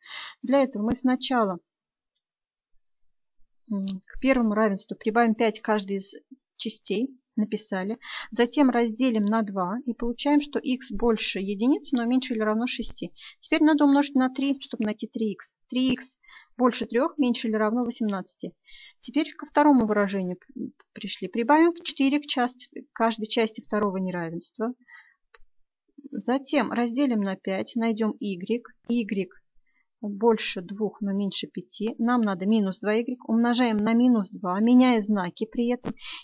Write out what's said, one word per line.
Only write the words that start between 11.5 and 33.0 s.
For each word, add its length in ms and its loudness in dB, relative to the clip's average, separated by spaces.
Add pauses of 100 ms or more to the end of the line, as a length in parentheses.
но 100 0
меньше 280 0
или 80 -2
равно 240 0
шести. 480 -6 (260)
Теперь 220 0
надо 240 6
умножить 300 4
на 140 4
три, 300 -2
чтобы 260 -8
найти 220 -6
три 260 -4
икс. 220 -18 (140)
Три 240 2
икс 240 -10 (400)
больше 300 2
трех, 320 0
меньше 280 0
или 80 0
равно 280 0
восемнадцати. 720 -6 (460)
Теперь 340 -4
ко 100 -14
второму 400 6
выражению 520 0
п-, 340 -14 (220)
пришли. 340 -10
Прибавим 560 4
четыре 360 0
к 60 -18
части, 680 -6
каждой 360 -2
части 340 -2
второго 360 -2
неравенства. 760 -6 (1400)
Затем 600 -2
разделим 500 0
на 140 -2
пять, 400 -6
найдем 440 0
y. 440 -4 (240)
Y 420 -2 (720)
больше 600 0
двух, 400 -6
но 100 -2
меньше 360 -2
пяти. 500 -8
Нам 240 2
надо 240 0
минус 340 2
два 220 0